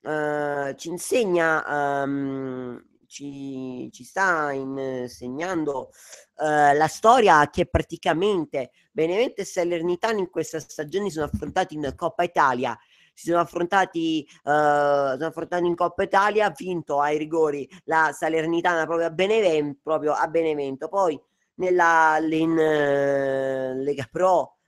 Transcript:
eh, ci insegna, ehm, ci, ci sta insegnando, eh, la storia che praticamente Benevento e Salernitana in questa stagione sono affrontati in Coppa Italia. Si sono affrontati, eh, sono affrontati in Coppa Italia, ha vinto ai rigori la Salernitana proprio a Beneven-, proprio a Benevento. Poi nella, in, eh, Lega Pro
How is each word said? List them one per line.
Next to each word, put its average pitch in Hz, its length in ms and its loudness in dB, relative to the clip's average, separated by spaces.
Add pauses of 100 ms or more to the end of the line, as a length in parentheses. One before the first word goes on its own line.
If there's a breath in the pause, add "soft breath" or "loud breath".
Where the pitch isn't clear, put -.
eh, 147 720 -4
ci - 140 -12
insegna, 160 1120 0
ehm, 135 800 -6 (240)
ci, 135 840 -12
ci - 120 -20
sta 160 480 0
insegnando, 135 1400 -6 (460 loud breath)
eh, 147 360 4
la 156 140 4
storia 196 640 6
che 175 180 -2
praticamente 160 1040 -2 (200)
Benevento 185 480 -2
e 190 60 -6
Salernitana 175 760 -2
in 180 100 -4
questa 160 300 -6
stagione 160 500 -6
sono 151 160 -4
affrontati 156 500 -4
in 147 200 -6
Coppa 170 280 -4
Italia. 131 540 0 (400 soft breath)
Si - 120 -10
sono 170 100 2
affrontati, 170 840 0
eh, - 60 -18 (140 loud breath)
sono 143 840 2
affrontati 160 380 -4
in 175 100 0
Coppa 175 280 -2
Italia, 208 440 2
ha 170 60 -2
vinto 170 460 -4
ai 147 180 0
rigori 151 520 -2 (160 loud breath)
la 156 260 2
Salernitana 165 760 0
proprio 165 220 -2
a 165 40 -4
Beneven-, 165 720 0
proprio 151 300 -2
a 160 160 0
Benevento. 151 640 -2
Poi 180 280 0 (400)
nella, 165 640 4
in, 160 400 0
eh, 139 1160 0
Lega 139 360 -4
Pro 180 460 2 (100)